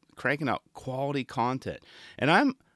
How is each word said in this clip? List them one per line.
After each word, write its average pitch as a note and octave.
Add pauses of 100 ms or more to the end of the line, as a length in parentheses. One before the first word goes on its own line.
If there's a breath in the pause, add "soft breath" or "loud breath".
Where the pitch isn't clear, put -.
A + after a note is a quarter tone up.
(160)
cranking C#3
out - (100)
quality C3+
content. B2 (360 loud breath)
And C#3
I'm B3 (200)